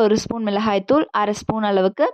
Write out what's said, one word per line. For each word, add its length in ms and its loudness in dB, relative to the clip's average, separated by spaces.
ஒரு 180 2
ஸ்பூன் 260 -6
மிளகாய்த்தூள், 580 0
அரை 200 -2
ஸ்பூன் 300 -4
அளவுக்கு 400 2